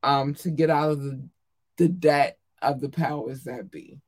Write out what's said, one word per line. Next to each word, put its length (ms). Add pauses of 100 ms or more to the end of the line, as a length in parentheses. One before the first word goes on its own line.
um, 320
to 140
get 200
out 220
of 100
the, 260 (480)
the 120
debt 500 (240)
of 180
the 80
powers 560
that 240
be. 400